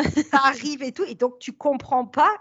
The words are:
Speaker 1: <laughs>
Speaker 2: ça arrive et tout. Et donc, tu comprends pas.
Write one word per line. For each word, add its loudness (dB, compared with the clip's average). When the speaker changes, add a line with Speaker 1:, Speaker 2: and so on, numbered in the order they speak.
Speaker 1:
<laughs> -2
Speaker 2:
ça 6
arrive 0
et -6
tout. -6
Et -10
donc, -4
tu -12
comprends -2
pas. 2